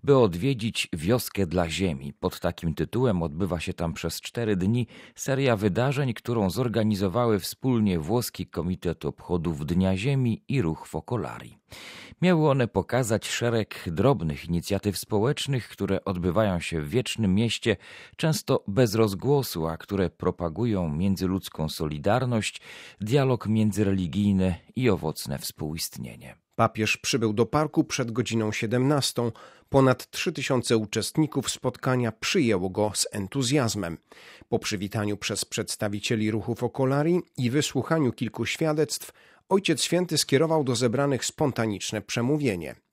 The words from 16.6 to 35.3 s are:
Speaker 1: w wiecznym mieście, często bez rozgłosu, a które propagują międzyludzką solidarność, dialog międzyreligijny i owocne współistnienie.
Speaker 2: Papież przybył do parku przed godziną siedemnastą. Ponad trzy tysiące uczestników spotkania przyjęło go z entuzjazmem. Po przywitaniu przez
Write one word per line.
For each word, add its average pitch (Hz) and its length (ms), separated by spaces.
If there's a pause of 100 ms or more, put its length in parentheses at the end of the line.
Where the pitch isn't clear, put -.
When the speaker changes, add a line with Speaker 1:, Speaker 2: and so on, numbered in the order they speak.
Speaker 1:
w 73 80
wiecznym 95 460
mieście, 110 420 (380)
często 156 520
bez 104 280
rozgłosu, 107 720
a 80 100
które 95 320
propagują 90 800
międzyludzką 90 800
solidarność, 101 920 (400)
dialog 127 460
międzyreligijny 98 1080 (200)
i 127 140
owocne 73 500
współistnienie. 76 960 (200)
Speaker 2:
Papież 110 420
przybył 113 360
do 110 120
parku 151 380
przed 127 280
godziną 110 400
siedemnastą. 123 800 (380)
Ponad 131 400
trzy - 240
tysiące 127 440
uczestników 113 720
spotkania 127 640
przyjęło 107 580
go 104 260
z - 160
entuzjazmem. 107 840 (520)
Po 110 100
przywitaniu 104 580
przez - 280